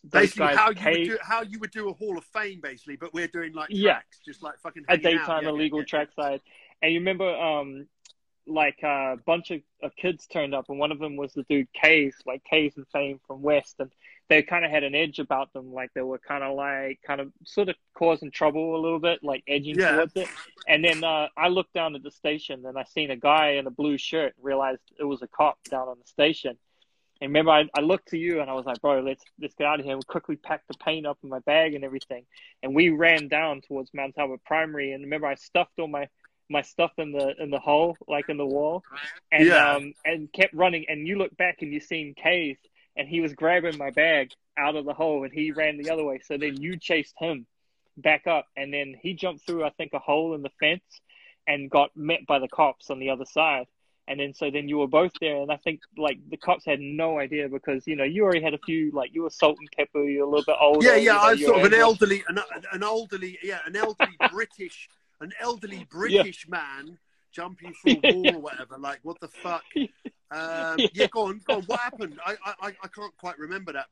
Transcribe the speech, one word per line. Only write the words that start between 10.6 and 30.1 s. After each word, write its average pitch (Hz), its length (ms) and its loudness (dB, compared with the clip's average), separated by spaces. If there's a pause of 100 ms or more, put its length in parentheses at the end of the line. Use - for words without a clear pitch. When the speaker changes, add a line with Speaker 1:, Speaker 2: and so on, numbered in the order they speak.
Speaker 1:
and 139 100 -8
one 151 120 0
of 147 80 -4
them 151 180 -8
was 139 180 -8
the 139 100 -6
dude 139 280 0
K's, 156 440 4 (100)
like, 131 160 -8
K's 156 340 0
and 135 120 -18
Fame 139 380 -6
from 135 160 -14
West, 147 360 0
and 131 140 -8 (360)
they 156 140 6
kinda 170 260 -2
had 151 160 0
an 139 100 -6
edge 151 240 -2
about 135 340 -4
them, 131 200 -14
like, 127 220 -10
they 131 80 -4
were 131 160 -6
kinda, 139 340 -6
like, 135 500 -6
kind 139 180 -6
of, 139 120 -10 (120)
sort 202 240 -2
of 175 80 -6 (180)
causing 160 360 2
trouble 160 460 0
a 160 40 -2
little 165 200 0
bit, 170 220 0
like, 143 260 -4
edging 143 300 -2
Speaker 2:
Yeah. 170 180 4
Speaker 1:
towards 165 200 2
it. 180 120 -4 (400)
And 156 160 4
then, 160 200 2
uh, 156 320 0
I 165 120 2
looked 180 260 0
down 160 220 -2
at 139 60 -12
the 143 80 -14
station, 151 560 -6
and 131 120 -10
I 127 60 -8
seen 147 260 -4
a 127 60 -4
guy 147 360 6
in 139 140 0
a 127 40 -4
blue 143 280 0
shirt, 156 400 -4
realized 135 420 -2 (180)
it 151 60 -4
was 139 180 -4
a 120 60 -14
cop 151 360 0
down 131 240 -6
on 123 100 -14
the 120 80 -20
station. 147 520 0 (640)
And 139 100 -6
remember, 156 220 6
I, 151 240 6
I 147 60 2
looked 170 260 0
to 165 100 -6
you, 170 220 -2
and 135 100 -4
I 131 40 -4
was 131 100 -6
like, 123 160 -6
"Bro, 139 220 2
let's, 135 200 -6 (160)
let's 147 160 -12
get 143 120 -2
out 147 120 2
of 135 60 -8
here." 135 120 -4
We 135 80 -10
quickly 156 320 -8